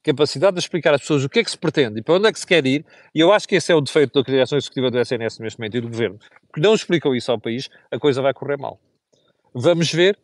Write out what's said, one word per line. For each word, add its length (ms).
capacidade 500
de 60
explicar 340
às 60
pessoas 240
o 40
que 120
é 20
que 80
se 80
pretende 400
e 60
para 100
onde 140
é 40
que 60
se 80
quer 180
ir, 220
e 60
eu 140
acho 160
que 80
esse 160
é 20
o 60
defeito 420
da 0
direção 340
executiva 360
do 80
S 120
N 120
S 180
neste 160
momento 180
e 40
do 80
governo, 320
que 60
não 120
explicam 440
isso 160
ao 80
país, 280
a 80
coisa 240
vai 100
correr 240
mal. 240
Vamos 400
ver 320